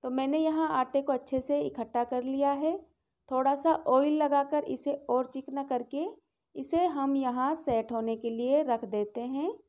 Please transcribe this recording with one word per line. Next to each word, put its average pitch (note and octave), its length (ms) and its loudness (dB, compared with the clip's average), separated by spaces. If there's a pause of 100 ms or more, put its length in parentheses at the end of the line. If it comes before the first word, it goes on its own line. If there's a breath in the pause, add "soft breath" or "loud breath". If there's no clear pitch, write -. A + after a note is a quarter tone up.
तो B3+ 60 -6
मैंने C4+ 280 0
यहाँ D#4 340 2
आटे C4 300 0
को C#4 120 0
अच्छे C4 260 -2
से C#4+ 200 0
इकट्ठा B3 440 -4
कर B3 200 -4
लिया C4+ 300 0
है। D#4 220 0 (540)
थोड़ा C4 260 2
सा D#4+ 180 2 (140)
ऑयल C#4+ 260 6
लगाकर C#4+ 520 2
इसे C4+ 280 -4 (160)
और B3+ 240 0
चिकना C4+ 300 -6
करके C#4 400 -4 (520)
इसे E4 320 0
हम C#4 280 0
यहाँ C4 400 0
सेट A3+ 360 -2
होने A3+ 240 -2
के A3+ 140 -4
लिए B3 340 2
रख A#3+ 220 0
देते G#3 360 -4
हैं। C#4 320 -4 (160)